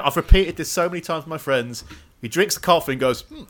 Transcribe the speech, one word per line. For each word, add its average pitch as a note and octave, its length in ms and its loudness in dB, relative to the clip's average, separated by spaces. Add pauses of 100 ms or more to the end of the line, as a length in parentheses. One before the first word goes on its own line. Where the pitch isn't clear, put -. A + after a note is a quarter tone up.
I've C#3+ 120 0
repeated F3 400 4
this D#3 120 -6
so F3 200 0
many F3 120 -6
times D#3+ 240 -6
with D#3 60 -14
my D#3+ 80 -8
friends. B2 460 -2 (360)
He B2 60 -10
drinks F3+ 300 0
the - 40 -12
coffee E3+ 320 2
and C3 80 -4
goes, B2+ 220 0
"Hmm, D#4 280 -20